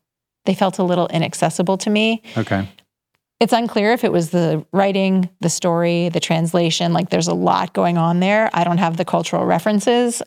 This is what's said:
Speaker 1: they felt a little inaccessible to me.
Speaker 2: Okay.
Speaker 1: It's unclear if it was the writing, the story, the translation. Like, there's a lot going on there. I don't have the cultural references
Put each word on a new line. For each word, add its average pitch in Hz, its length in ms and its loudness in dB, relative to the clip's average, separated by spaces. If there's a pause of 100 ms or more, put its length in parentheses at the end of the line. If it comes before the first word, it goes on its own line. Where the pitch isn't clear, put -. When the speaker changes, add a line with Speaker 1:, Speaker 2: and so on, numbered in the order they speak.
(460)
Speaker 1:
they 190 80 2
felt 185 260 -2
a 190 40 2
little 175 240 0
inaccessible 165 720 -2
to 220 100 -4
me. 220 320 0 (160)
Speaker 2:
Okay. 101 320 -2 (720)
Speaker 1:
It's 233 100 2
unclear 226 400 0
if 240 140 0
it 196 80 2
was 170 160 0
the 160 420 0
writing, 190 580 2 (120)
the 170 80 2
story, 170 580 0
the 165 140 -2
translation. 170 720 0
Like, 175 160 0
there's 175 180 0
a 175 60 0
lot 180 400 0
going 175 240 0
on 170 240 2
there. 208 320 2
I 175 100 2
don't 175 140 0
have 170 180 0
the 175 80 -2
cultural 170 420 -2
references 214 800 0